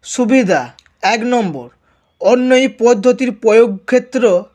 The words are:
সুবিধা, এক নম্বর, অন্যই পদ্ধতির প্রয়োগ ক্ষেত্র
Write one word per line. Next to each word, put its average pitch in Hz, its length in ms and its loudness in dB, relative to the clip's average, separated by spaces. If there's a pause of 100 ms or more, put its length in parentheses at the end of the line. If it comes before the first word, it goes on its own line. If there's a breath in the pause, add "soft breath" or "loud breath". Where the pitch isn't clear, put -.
সুবিধা, 208 680 -2 (280)
এক 214 220 -2
নম্বর, 185 460 -4 (500)
অন্যই 254 480 2
পদ্ধতির 240 640 0
প্রয়োগ 220 540 2
ক্ষেত্র 240 580 0 (120)